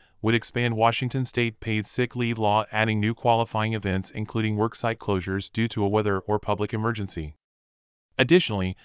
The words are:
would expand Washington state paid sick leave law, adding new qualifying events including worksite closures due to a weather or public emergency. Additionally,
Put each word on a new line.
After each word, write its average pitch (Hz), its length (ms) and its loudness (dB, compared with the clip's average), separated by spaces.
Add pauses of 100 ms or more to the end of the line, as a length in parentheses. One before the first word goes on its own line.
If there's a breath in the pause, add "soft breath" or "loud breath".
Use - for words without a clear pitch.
(220 soft breath)
would 113 140 4
expand 117 400 0
Washington 120 480 0
state 117 340 -2
paid 110 260 -2
sick 123 300 -2
leave 117 240 -2
law, 107 320 2
adding 110 300 2
new 107 120 2
qualifying 113 600 0
events 95 340 -2
including 110 480 -2
worksite 113 420 -2
closures 95 540 -2
due 113 140 0
to 107 180 -2
a 101 40 2
weather 101 320 2
or 104 180 0
public 104 340 -2
emergency. 107 600 -4 (840)
Additionally, 113 680 2